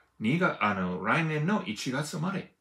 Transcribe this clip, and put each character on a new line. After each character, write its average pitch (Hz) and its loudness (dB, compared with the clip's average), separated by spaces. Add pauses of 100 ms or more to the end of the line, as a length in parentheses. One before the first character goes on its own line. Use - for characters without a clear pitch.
(200)
二 120 2
月、 180 2
あ 104 2
の、 92 -2
来 139 2
年 156 0
の 202 2
一 - -4
月 147 -4
ま 170 -2
で - -8